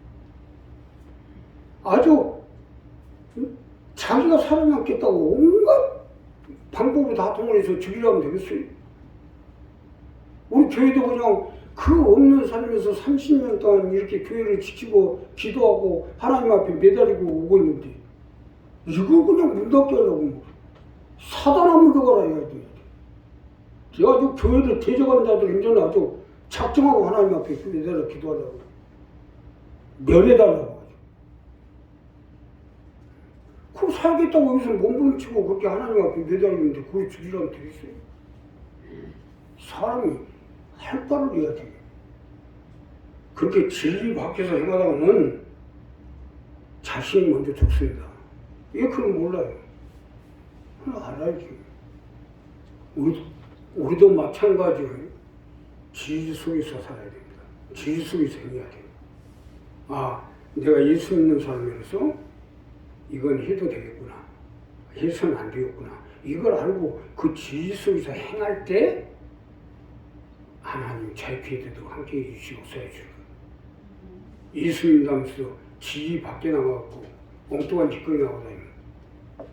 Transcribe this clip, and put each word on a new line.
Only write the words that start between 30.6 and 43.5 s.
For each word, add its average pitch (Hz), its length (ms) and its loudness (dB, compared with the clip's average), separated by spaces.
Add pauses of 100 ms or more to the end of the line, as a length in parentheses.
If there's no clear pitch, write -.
하죠. - 260 -16 (2750)
그럼 370 180 -2
살겠다고 311 640 2
여기서 240 180 0
몸부림치고 233 760 0
그렇게 196 200 -2
하나님 208 400 0
앞에 165 160 -4
매달리는데 165 640 0
그걸 190 260 -6
죽이려면 175 400 -10
되겠어요? - 400 -20 (1700)
사람이 - 580 -6 (600)
할 - 300 -12
바를 277 280 -2
해야 151 200 -4
돼. - 160 -16 (1600)
그렇게 180 340 0